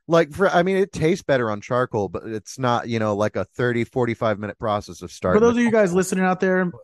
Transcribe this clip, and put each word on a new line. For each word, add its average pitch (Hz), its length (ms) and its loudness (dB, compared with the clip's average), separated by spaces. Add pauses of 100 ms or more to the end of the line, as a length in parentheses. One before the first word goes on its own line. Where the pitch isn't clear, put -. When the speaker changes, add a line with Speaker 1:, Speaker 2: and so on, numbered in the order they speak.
Speaker 1:
like, 165 260 2
for, 180 160 2
I 170 140 4
mean, 190 140 0
it 196 160 0
tastes 160 320 0
better 123 260 0
on 104 100 -6
charcoal, 120 480 -2
but 87 180 -10
it's 110 340 -10
not, 120 280 0
you 113 120 -2
know, 107 160 0
like, 104 180 0
a 95 100 -2
thirty, 120 380 -2
forty-five 113 560 -2
minute 104 220 -10
process 104 420 -4
of 90 80 -12
starting 135 300 2
Speaker 2:
For 226 40 4
those 233 120 4
Speaker 1:
the 240 60 2
Speaker 2:
of - 40 2
you 220 60 0
guys 208 200 4
listening 185 320 0
out 185 140 0
there 185 280 0
Speaker 1:
put - 180 -8